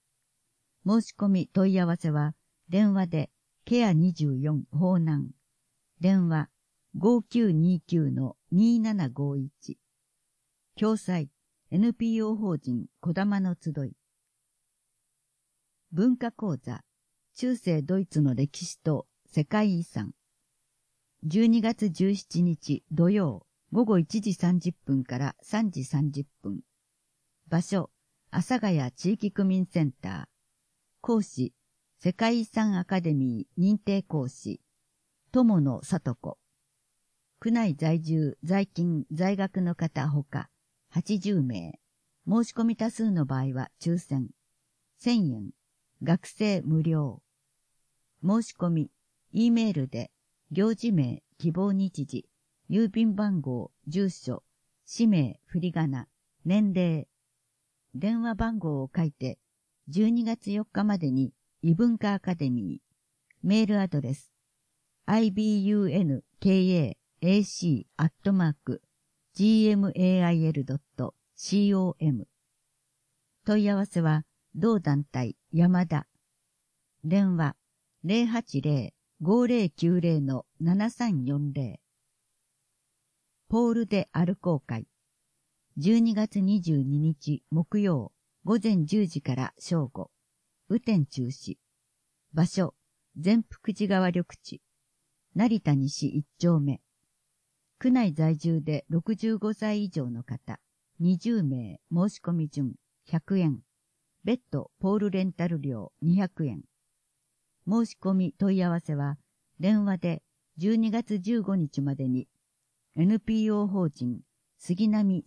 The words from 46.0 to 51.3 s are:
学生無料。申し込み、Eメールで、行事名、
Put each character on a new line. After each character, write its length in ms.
学 240
生 360
無 200
料。 400
申 220
し 160
込 120
み、 200
E 200
メ 180
ー 40
ル 140
で、 240
行 220
事 180
名、 320